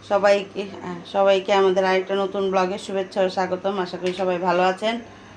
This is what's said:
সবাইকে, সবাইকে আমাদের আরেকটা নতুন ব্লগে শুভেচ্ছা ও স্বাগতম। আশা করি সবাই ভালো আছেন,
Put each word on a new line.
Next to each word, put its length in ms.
সবাইকে, 600
সবাইকে 480
আমাদের 320
আরেকটা 300
নতুন 340
ব্লগে 280
শুভেচ্ছা 440
ও 80
স্বাগতম। 500
আশা 180
করি 160
সবাই 260
ভালো 240
আছেন, 320